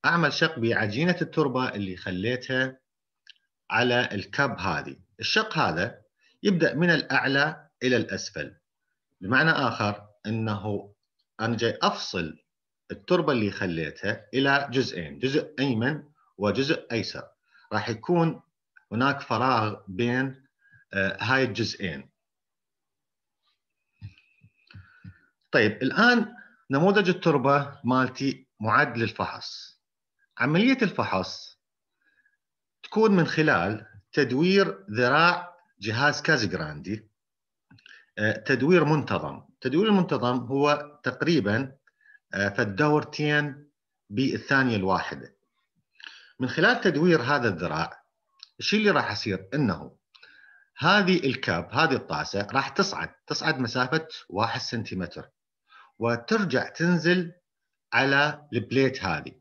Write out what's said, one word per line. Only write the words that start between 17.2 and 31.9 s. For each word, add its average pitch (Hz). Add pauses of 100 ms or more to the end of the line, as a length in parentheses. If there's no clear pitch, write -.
راح 107
يكون 160 (500)
هناك 139
فراغ 113
بين، 123 (460)
آه، 95
هاي 131
الجزئين. 98 (3500)
طيب، 107
الآن 214 (360)
نموذج 185
التربة 143
مالتي 127 (120)
معد 117
للفحص. - (580)
عملية 190
الفحص 101 (1200)